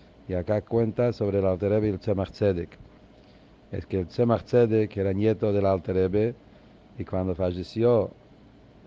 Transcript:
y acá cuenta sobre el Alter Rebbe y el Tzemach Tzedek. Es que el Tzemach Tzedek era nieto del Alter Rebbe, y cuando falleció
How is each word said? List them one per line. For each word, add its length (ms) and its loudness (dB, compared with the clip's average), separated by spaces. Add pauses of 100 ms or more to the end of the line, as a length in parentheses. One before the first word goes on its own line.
(280)
y 60 -4
acá 260 0
cuenta 540 0
sobre 240 -2
el 80 2
Alter 240 0
Rebbe 160 2
y 60 0
el 60 -6
Tzemach 320 -4
Tzedek. 460 -2 (960)
Es 140 -8
que 140 -2
el 60 -4
Tzemach 380 0
Tzedek 540 2
era 160 0
nieto 360 0
del 140 0
Alter 300 0
Rebbe, 400 0 (640)
y 80 -8
cuando 280 -2
falleció 760 0 (760)